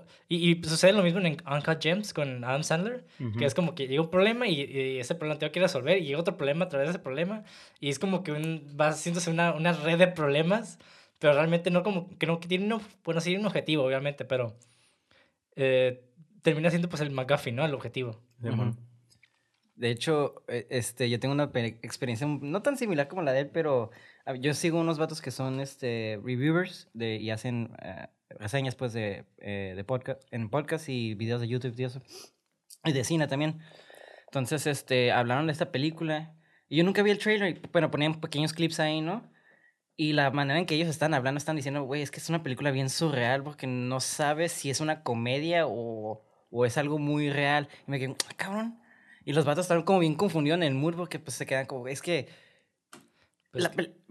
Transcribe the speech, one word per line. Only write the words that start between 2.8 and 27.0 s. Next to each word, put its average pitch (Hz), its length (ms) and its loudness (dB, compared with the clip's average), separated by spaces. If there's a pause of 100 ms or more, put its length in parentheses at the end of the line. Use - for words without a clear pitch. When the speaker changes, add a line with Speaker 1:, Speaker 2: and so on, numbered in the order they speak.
Speaker 2:
Ujú. 117 180 -4
Speaker 1:
que 120 80 2
es 113 80 2
como 170 220 0
que 135 120 -4
llega 135 140 2
un 165 80 0
problema 226 380 4
y, 151 140 0
y 131 380 -2
ese 123 160 -4
problema 151 240 -4
tengo 151 120 -2
que 175 80 -2
resolver 170 400 4
y 170 60 -4
llega 139 140 -2
otro 175 160 -2
problema 151 300 0
a 156 40 -4
través 139 180 0
de 170 40 0
ese 180 80 -4
problema 180 440 -4 (360)
y 143 100 -4
es 139 100 -2
como 190 240 0
que 151 80 -4
un, 151 480 -4
va 151 100 6
haciéndose 170 400 -2
una, 165 240 4
una 160 200 2
red 160 260 2
de 180 80 10
problemas, 165 720 2 (400)
pero 147 140 8
realmente 170 360 4
no 180 140 4
como, 196 340 -2
que - 80 -2
no, 165 140 2
que 170 80 -12
tiene 185 180 0
un 220 160 -2
ob-, - 60 -14 (160)
bueno, 165 180 0
sí, 175 140 0
un 214 100 -2
objetivo, 156 380 0
obviamente, 135 420 -2
pero, 123 320 -2 (1000)
eh, 131 480 2 (380)
termina 160 280 4
siendo, 170 200 0
pues, 156 120 -4
el 147 100 -2
MacGuffin, 135 440 0
¿no? 143 100 0
El 147 80 0
objetivo. 117 460 -6 (220)
Speaker 2:
Simón. 113 280 0
Speaker 3:
Ujú. 117 80 -4 (1000)
De 117 160 0
hecho, 143 560 0
e-, 117 220 -6
este, 123 400 -2
yo 117 100 0
tengo 135 140 0
una 147 180 0
pe-, 113 320 -2
experiencia 123 440 -4
un, 143 240 -4
no 196 100 -2
tan 277 160 0
similar 165 300 0
como 185 140 -6
la 143 120 2
de 131 80 2
él, 147 100 -4
pero, 139 400 0 (340)
ah, 131 100 -6
yo 135 180 0
sigo 170 260 0
unos 165 200 2
vatos 135 220 -4
que 131 100 -8
son, 131 280 -4
este, 113 640 -4
reviewers 151 680 0
de, 113 240 -2